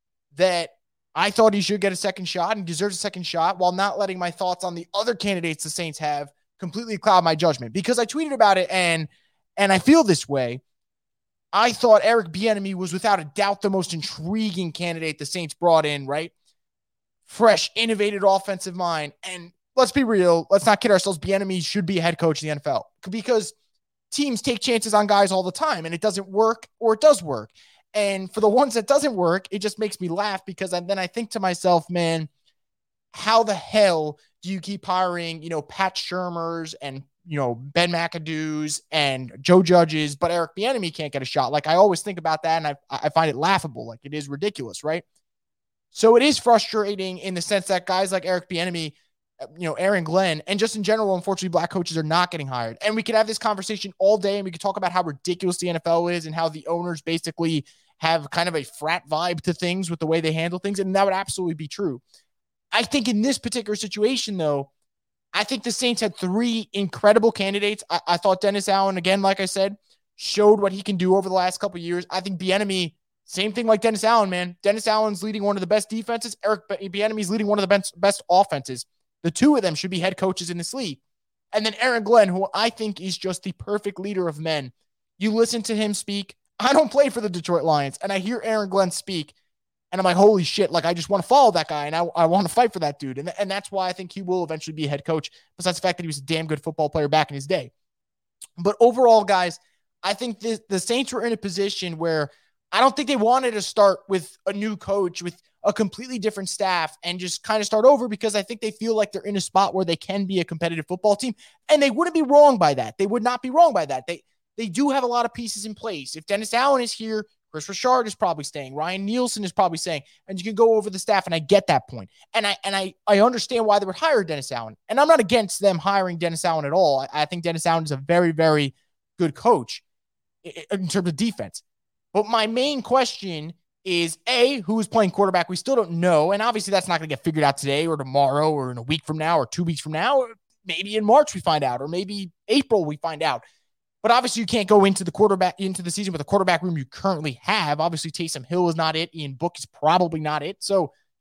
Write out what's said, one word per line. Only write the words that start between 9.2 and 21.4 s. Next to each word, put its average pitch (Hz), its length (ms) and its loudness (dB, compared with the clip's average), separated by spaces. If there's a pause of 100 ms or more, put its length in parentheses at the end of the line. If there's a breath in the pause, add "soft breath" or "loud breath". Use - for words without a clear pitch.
and 196 160 4
I 185 80 4
feel 311 240 8
this 180 240 2
way. 131 320 -2 (920)
I 226 200 2
thought 214 320 6
Eric 220 240 2
Bieniemy 196 480 -2
was 180 160 -6
without 190 260 0
a 156 60 -8
doubt 196 380 -2
the 208 60 2
most 190 240 -2
intriguing 175 800 -6
candidate 160 480 -6
the 143 80 -10
Saints 170 280 -8
brought 165 300 4
in, 143 220 -4
right? 151 240 -6 (960)
Fresh, 208 480 2
innovative 208 480 -2
offensive 190 540 0
mind. 165 360 -4 (120)
And 175 260 -12 (240)
let's 254 160 4
be 277 140 2
real, 180 460 4
let's 196 140 4
not 214 160 4
kid 220 120 4
ourselves, 185 260 2
Bieniemy 190 460 -2